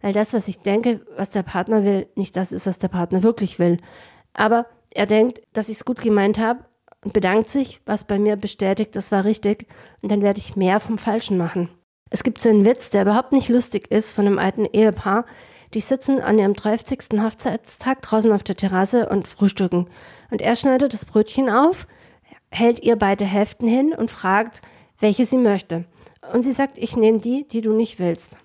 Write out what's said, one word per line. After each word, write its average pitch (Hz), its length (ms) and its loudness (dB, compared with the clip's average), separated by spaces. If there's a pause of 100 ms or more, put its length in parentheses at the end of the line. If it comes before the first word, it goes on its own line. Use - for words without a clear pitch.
Weil 202 120 -2
das, 208 200 0
was 220 140 -2
ich - 140 -10
denke, 226 400 0 (160)
was 190 140 -6
der 196 120 -4
Partner 202 400 -2
will, 196 320 0
nicht 190 220 -6
das 185 160 -4
ist, 185 140 -6
was 185 120 -4
der 185 100 -2
Partner 180 360 -2
wirklich 226 340 0
will. 175 200 2 (560)
Aber 233 320 0 (260)
er 202 140 -2
denkt, 214 360 2 (100)
dass 214 160 -4
ich's 220 160 -8
gut 247 160 -6
gemeint 208 380 2
hab 226 300 -2 (340)
und - 120 -6
bedankt 208 340 2
sich, - 380 -4
was 208 180 -4
bei 202 160 -2
mir 208 160 2
bestätigt, 202 580 -4
das - 160 -8
war 196 140 2
richtig. 208 420 -2 (360)
Und 208 100 -2
dann 202 100 0
werde 202 160 2
ich - 160 -12
mehr 190 240 2
vom 214 200 -6
Falschen 214 380 -2
machen. 175 320 -2 (420)
Es - 120 -2
gibt - 180 -2
so 233 100 4
einen 208 160 6
Witz, 247 240 0
der 202 120 2
überhaupt 208 300 0
nicht 269 160 2
lustig 233 420 0
ist, 214 220 0
von 202 140 0
einem 202 120 2
alten 190 280 0
Ehepaar. 208 580 2 (480)
Die 220 80 -4
sitzen 262 400 0
an 214 180 2
ihrem 202 140 4
dreißigsten 214 720 -2
Hochzeitstag 254 800 -6
draußen 220 280 2
auf 202 120 2
der 190 120 -6
Terrasse 190 540 0
und 196 180 -2
frühstücken. 185 640 0 (420)
Und - 120 -4
er 226 120 2
schneidet 262 380 2
das - 140 -10
Brötchen 220 420 0
auf, 277 380 2 (640)
hält 233 300 2
ihr 233 160 2
beide 208 280 0
Hälften 202 420 -2
hin 269 280 2
und - 160 -4
fragt, 208 500 -2 (400)
welche 214 240 2
sie 254 140 0
möchte. 190 480 0 (480)
Und 240 80 2
sie 262 100 0
sagt, 269 240 -2
"Ich 226 220 -6
nehm 220 200 4
die, 254 300 -4
die 226 140 -4
du 220 100 0
nicht 220 260 -2
willst." 175 460 -6